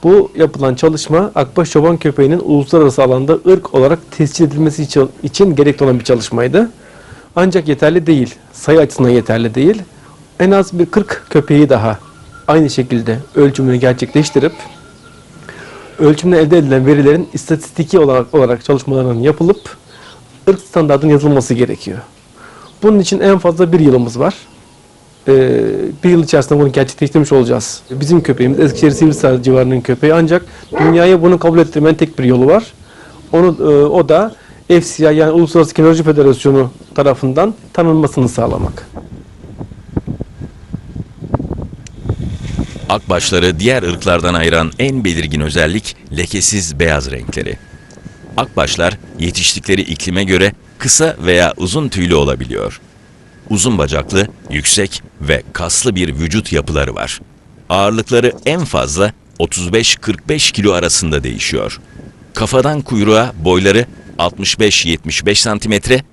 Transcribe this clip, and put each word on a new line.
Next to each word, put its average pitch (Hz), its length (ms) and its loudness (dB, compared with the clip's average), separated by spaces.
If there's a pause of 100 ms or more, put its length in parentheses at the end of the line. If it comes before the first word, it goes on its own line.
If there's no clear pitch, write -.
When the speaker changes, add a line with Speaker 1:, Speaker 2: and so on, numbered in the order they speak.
Speaker 1:
Bu 190 340 4
yapılan 139 380 0
çalışma 160 600 0
akbaş 156 360 -2
çoban 160 260 2
köpeğinin 147 480 0
uluslararası 143 580 2
alanda 135 360 2 (100)
ırk 190 260 2
olarak 139 240 2 (120)
tescil 156 340 -2
edilmesi 147 380 -2
için, 139 280 0 (120)
için 175 340 0
gerekli 143 280 2
olan 127 140 2
bir 110 60 -8
çalışmaydı. 127 680 0 (680)
Ancak 175 320 0
yeterli 156 380 2
değil, 135 280 2 (180)
sayı - 260 2
açısından 143 300 2
yeterli 113 460 0
değil. 156 280 0 (580)
En 185 100 2
az 190 280 0
bir 175 80 2
kırk - 440 -4
köpeği 147 380 2
daha 110 300 0 (500)
aynı 151 220 4
şekilde 117 480 -4 (160)
ölçümünü 139 420 2
gerçekleştirip 131 760 0 (1500)
ölçümden 156 400 2
elde 160 200 4
edilen 135 280 2
verilerin 143 460 2
istatistiki 160 680 -4
olarak, 131 360 2
olarak 123 300 2
çalışmalarının 131 560 -2
yapılıp 156 560 0 (720)
ırk 190 120 2
standartının 151 520 0
yazılması 139 420 2
gerekiyor. 104 440 -4 (840)
Bunun 214 160 4
için 190 220 0
en 196 180 4
fazla 175 340 0
bir 175 80 4
yılımız 123 380 2
var. 156 160 -2 (920)
Ee, 127 320 4 (440)
bir 180 60 4
yıl 170 140 4
içerisinde 147 340 0
bunu 143 140 2
gerçekleştirmiş 143 600 0
olacağız. 123 580 0
Bizim 143 320 0
köpeğimiz 131 380 0
Eskişehir 151 300 2
Sivrisar 139 520 2
civarının 127 380 2
köpeği 143 340 0
ancak 165 300 2 (360)
dünyaya 170 420 4
bunu 175 160 4
kabul 165 200 2
ettirmenin 156 360 2
tek 151 240 -4
bir 135 60 -2
yolu 123 220 4
var. 202 180 4 (680)
Onu, 170 280 4
e, 147 240 4
o 147 240 2
da 190 260 2 (340)
F 175 120 6
C 160 320 0
I 151 40 2
yani 156 140 2
Uluslararası 165 440 2
Kinoloji 160 280 4
Federasyonu 139 680 2 (240)
tarafından 139 600 0 (180)
tanınmasını 156 560 0
sağlamak. - 600 -6 (4000)
Speaker 2:
Akbaşları 90 720 -2
diğer 120 220 0
ırklardan 87 520 -2
ayıran 82 440 0
en 131 260 -4
belirgin 80 360 -4
özellik 78 560 -4 (200)
lekesiz 87 640 -4
beyaz 73 300 -2
renkleri. 58 460 -10 (800)
Akbaşlar - 640 -4 (200)
yetiştikleri 90 640 -4
iklime 92 440 -6
göre 92 280 0 (260)
kısa 156 380 -2 (100)
veya 87 300 2
uzun 123 320 -4
tüylü 87 260 -2
olabiliyor. 62 680 -4 (680)
Uzun 107 280 -2
bacaklı, 78 480 -2 (240)
yüksek 82 520 -4 (180)
ve 71 220 -2 (100)
kaslı 95 420 -4
bir 87 200 -4
vücut 80 380 -4
yapıları 71 420 -4
var. - 260 -10 (480)
Ağırlıkları 113 640 0 (140)
en 160 180 -4
fazla 85 480 -2 (260)
otuz 87 340 -6
beş 113 240 0
kırk - 320 -8
beş - 240 -2
kilo 101 200 0
arasında 78 520 -2
değişiyor. 53 560 -8 (540)
Kafadan 131 460 -2
kuyruğa 110 520 0 (120)
boyları 98 420 2 (320)
altmış 87 420 -4
beş 104 260 0
yetmiş 82 400 -6
beş 104 140 0
santimetre 110 640 -2 (100)